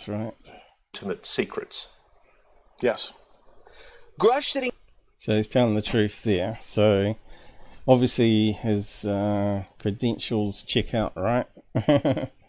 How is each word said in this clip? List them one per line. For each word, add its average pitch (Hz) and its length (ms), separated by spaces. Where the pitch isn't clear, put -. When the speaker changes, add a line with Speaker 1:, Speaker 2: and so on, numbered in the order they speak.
Speaker 1:
right? 107 260
Speaker 2:
intimate - 340
secrets. - 600
Speaker 3:
Yes. 117 320
Speaker 4:
Grush 254 300
sitting 262 200
Speaker 1:
So 107 180
he's 107 120
telling 120 280
the 107 60
truth 104 420
there. 95 360
So 104 560
obviously 117 680
his, 104 520
uh, 101 600
credentials 107 840
check - 300
out, 107 220
right? 117 300
<laughs> - 560